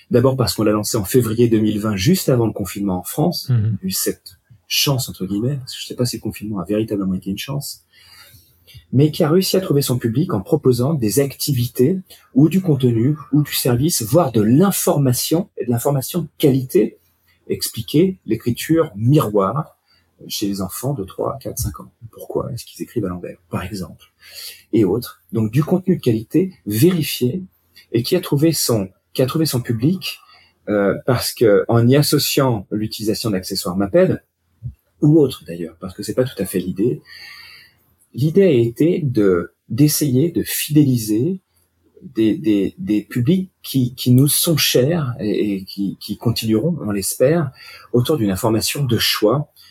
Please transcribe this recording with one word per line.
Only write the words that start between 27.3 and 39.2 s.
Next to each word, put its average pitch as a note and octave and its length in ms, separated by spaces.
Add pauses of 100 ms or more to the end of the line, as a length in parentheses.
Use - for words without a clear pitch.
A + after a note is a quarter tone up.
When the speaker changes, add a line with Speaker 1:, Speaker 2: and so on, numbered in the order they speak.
Speaker 1:
et B2 120
qui F3+ 120
a F3+ 60
trouvé D#3 320
son, G2+ 360 (240)
qui C3+ 100
a - 20
trouvé D#3 220
son B2+ 140
public, C3 580 (500)
euh, G2+ 260 (120)
parce - 260
que G2+ 340
en A#2 200
y C3 80
associant C3 760
l'utilisation G#2+ 600
d'accessoires F#2+ 440
MAPED, B2 480 (760)
ou D#3 180
autres C3+ 240
d'ailleurs, E2+ 360
parce F#2 160
que - 80
c'est G#2+ 100
pas B2+ 100
tout - 160
à F#2+ 60
fait F#2+ 140
l'idée, A2 420 (1120)
l'idée D#3 300
a F#3 80
été C3+ 480
de, G#2 560 (140)